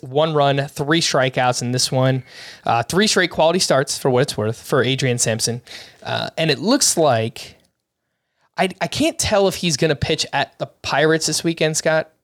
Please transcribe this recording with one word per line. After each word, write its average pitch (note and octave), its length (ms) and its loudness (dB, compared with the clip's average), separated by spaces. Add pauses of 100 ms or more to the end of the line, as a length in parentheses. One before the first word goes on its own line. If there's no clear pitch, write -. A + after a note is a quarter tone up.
one D3 320 0
run, C#3 340 2
three D#3 340 0
strikeouts B2+ 600 0
in A#2+ 100 -4
this B2+ 200 -2
one. C3 320 0 (420)
Uh, A#2 180 0
three F#3+ 240 0
straight F3+ 220 2
quality E3+ 300 2
starts, C3+ 380 0
for - 120 -2
what B2 140 4
it's - 120 -4
worth, A2 260 -4
for C3 220 2
Adrian B2+ 360 0
Sampson. A#2 420 -2 (400)
Uh, A#2 340 -6
and D#3+ 140 0
it C#3+ 80 0
looks A#3 400 0
like, A#2+ 580 0 (1000)
I, F#3 120 0 (120)
I F3 60 -2
can't D4+ 320 -2
tell G3 280 2
if F3 60 0
he's E3 240 -2
gonna D3+ 180 2
pitch - 380 -2
at C#3+ 240 -4
the D3 80 -8
Pirates D#3 600 0
this D3+ 160 -2
weekend, E3 340 0
Scott, D#3+ 320 0 (140)